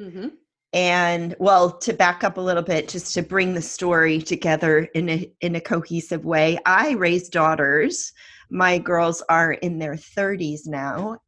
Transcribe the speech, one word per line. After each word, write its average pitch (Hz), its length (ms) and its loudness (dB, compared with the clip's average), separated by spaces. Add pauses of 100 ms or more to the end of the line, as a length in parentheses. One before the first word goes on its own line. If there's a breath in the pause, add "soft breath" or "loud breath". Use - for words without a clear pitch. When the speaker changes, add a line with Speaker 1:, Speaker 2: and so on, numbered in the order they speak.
Speaker 1:
Mm-hmm. 185 280 -12 (440)
Speaker 2:
And, 175 680 0
well, 180 380 4
to - 140 -4
back 175 300 2
up 196 140 -2
a 185 40 -6
little 180 220 0
bit, 170 260 -2
just - 260 -10
to - 80 -2
bring 185 320 0
the 165 80 -4
story 160 600 0
together 160 720 2
in 170 140 -2
a, 160 320 -4
in 175 160 -2
a 165 40 -6
cohesive 165 640 -4
way, 160 420 2
I 208 260 4
raised 180 400 0
daughters. 156 800 2 (380 loud breath)
My 180 280 2
girls 170 500 0
are 165 260 4
in 175 240 -4
their 160 180 -6
thirties 175 680 -6
now, 151 600 -6